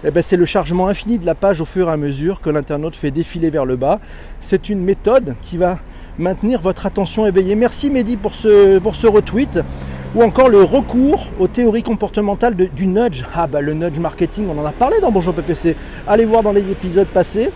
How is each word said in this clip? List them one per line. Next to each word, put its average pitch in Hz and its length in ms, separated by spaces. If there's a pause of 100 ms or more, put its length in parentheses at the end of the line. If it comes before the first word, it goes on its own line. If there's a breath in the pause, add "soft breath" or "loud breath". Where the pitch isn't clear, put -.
Eh 151 60
ben, 165 120
c'est 190 140
le 175 80
chargement 180 440
infini 208 300
de 170 60
la 165 100
page 175 280
au - 20
fur 185 240
et 165 40
à 156 40
mesure 147 460
que 156 80
l'internaute 151 460
fait 147 140
défiler 165 380
vers 143 160
le 127 120
bas. 143 220 (440 loud breath)
C'est - 260
une 196 140
méthode 190 580
qui - 160
va 175 220 (400 loud breath)
maintenir 190 420
votre 180 240
attention 202 420
éveillée. 190 280
Merci 240 340
Mehdi 240 300
pour 196 160
ce, 202 440
pour 185 160
ce - 120
retweet. 208 540 (540 loud breath)
Ou 226 80
encore 247 280
le 202 120
recours 254 680 (120)
aux 185 80
théories 233 340
comportementales 208 760
de, 185 100
du 160 200
nudge. 185 380 (100)
Ah 165 120
bah, 143 160
le 147 100
nudge 160 260
marketing, 170 560
on 147 60
en 151 60
a 147 60
parlé 330 280
dans 277 100
Bonjour 180 220
P 165 80
P 156 140
C. 160 220 (300 loud breath)
Allez 220 200
voir 226 160
dans 202 100
les 202 180
épisodes 185 380
passés. 214 480